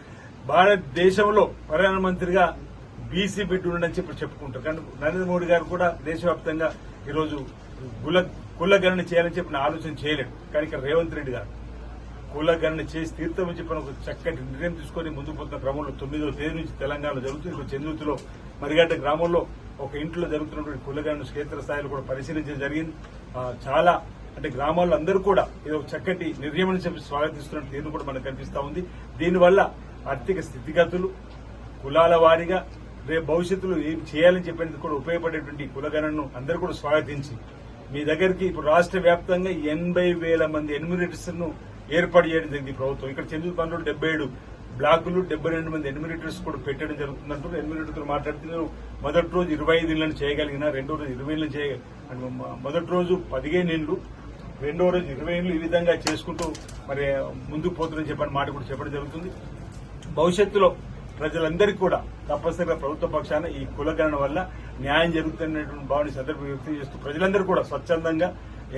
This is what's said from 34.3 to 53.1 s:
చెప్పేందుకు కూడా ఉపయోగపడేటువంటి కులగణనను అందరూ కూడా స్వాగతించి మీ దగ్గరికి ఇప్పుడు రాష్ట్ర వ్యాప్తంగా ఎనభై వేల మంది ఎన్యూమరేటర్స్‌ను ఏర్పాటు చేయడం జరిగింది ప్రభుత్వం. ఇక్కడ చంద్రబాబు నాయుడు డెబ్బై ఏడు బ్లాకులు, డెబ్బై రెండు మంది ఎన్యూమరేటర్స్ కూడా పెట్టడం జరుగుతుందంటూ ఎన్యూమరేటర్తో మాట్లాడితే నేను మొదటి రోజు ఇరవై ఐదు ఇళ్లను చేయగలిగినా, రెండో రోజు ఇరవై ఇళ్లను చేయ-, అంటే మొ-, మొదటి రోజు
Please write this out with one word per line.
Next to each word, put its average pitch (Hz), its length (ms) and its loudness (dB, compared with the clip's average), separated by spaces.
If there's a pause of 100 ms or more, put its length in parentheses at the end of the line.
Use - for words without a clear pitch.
చెప్పేందుకు 160 380 -6
కూడా 151 160 -2
ఉపయోగపడేటువంటి 156 760 -4
కులగణనను 151 500 -2 (140)
అందరూ 160 240 -2
కూడా 156 180 -4
స్వాగతించి 143 540 0 (580)
మీ 143 60 -2 (100)
దగ్గరికి 180 400 4
ఇప్పుడు 160 240 -4
రాష్ట్ర 180 320 4
వ్యాప్తంగా 180 440 4 (220)
ఎనభై 175 340 2 (180)
వేల 165 200 4 (100)
మంది 151 240 -2
ఎన్యూమరేటర్స్‌ను 170 720 -4 (480)
ఏర్పాటు 175 340 8
చేయడం 156 220 2
జరిగింది 139 260 -6
ప్రభుత్వం. 135 340 -2
ఇక్కడ 143 200 -6
చంద్రబాబు 165 380 -2
నాయుడు 165 180 -4
డెబ్బై 147 260 0
ఏడు 151 100 -2 (540)
బ్లాకులు, 165 420 4 (120)
డెబ్బై 151 240 0
రెండు 160 180 -4
మంది 151 160 -4
ఎన్యూమరేటర్స్ 156 560 -6
కూడా 139 200 -6
పెట్టడం 151 360 -4
జరుగుతుందంటూ 139 460 -8 (120)
ఎన్యూమరేటర్తో 151 540 -6
మాట్లాడితే 147 380 -4
నేను 165 120 -2 (400)
మొదటి 165 320 2
రోజు 175 200 2
ఇరవై 156 260 4
ఐదు 160 120 0
ఇళ్లను 156 280 0
చేయగలిగినా, 147 460 0 (100)
రెండో 143 220 -4
రోజు 139 160 -6
ఇరవై 139 200 -4
ఇళ్లను 156 200 -2
చేయ-, 143 220 -2 (320)
అంటే 127 280 -8
మొ-, 104 260 -10
మొదటి 156 320 -2
రోజు 180 180 4 (200)